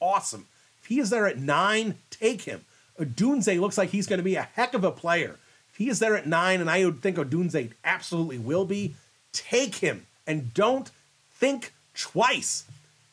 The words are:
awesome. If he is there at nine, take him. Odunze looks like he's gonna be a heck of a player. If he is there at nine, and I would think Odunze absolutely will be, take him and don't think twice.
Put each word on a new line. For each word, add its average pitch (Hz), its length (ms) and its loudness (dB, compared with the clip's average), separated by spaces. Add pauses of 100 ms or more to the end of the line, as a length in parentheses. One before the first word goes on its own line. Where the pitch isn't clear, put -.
awesome. - 460 -2 (360)
If - 60 -20
he 247 100 0
is 220 120 0
there 220 160 2
at 135 120 -2
nine, 185 600 2 (120)
take - 320 -2
him. 101 220 -10 (340)
Odunze 180 640 2
looks 196 180 0
like 185 120 2
he's 196 160 -2
gonna 185 160 0
be 185 140 0
a 131 180 -4
heck 240 200 0
of 190 100 0
a 175 60 2
player. 165 480 -2 (320)
If - 60 -20
he 226 120 -2
is 214 100 0
there 214 180 4
at 143 100 -4
nine, 180 340 2
and 165 100 0
I 185 140 4
would 160 180 0
think 190 140 0
Odunze 151 560 -2 (120)
absolutely 165 540 -2
will 151 260 0
be, 196 300 -4 (380)
take 240 440 -2
him 131 300 -4 (200)
and 147 280 -4
don't 247 360 2 (420)
think - 420 -2 (200)
twice. - 680 -2 (480)